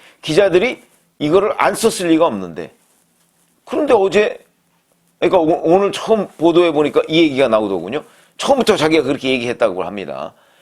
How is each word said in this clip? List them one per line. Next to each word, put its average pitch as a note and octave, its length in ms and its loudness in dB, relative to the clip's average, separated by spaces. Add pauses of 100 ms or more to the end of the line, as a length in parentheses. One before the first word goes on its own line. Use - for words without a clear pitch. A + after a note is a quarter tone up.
(220)
기자들이 F3+ 600 0 (380)
이거를 F3+ 380 0
안 D#3 180 0
썼을 G3 340 -2
리가 D#3+ 160 4
없는데. F2+ 460 -6 (920)
그런데 C#4 280 -2
어제, G3 460 2 (800)
그러니까 F3 200 2
오-, D#3+ 340 0
오늘 G3 180 2
처음 G#3 460 -2
보도해 E3+ 340 2
보니까 D3 380 0
이 D#3+ 140 4
얘기가 C3+ 260 2
나오더군요. G#2+ 560 -2 (320)
처음부터 A3+ 400 2
자기가 D#3 260 2
그렇게 C3 280 -4
얘기했다고 A#2 520 -2
합니다. E2 480 -10 (300)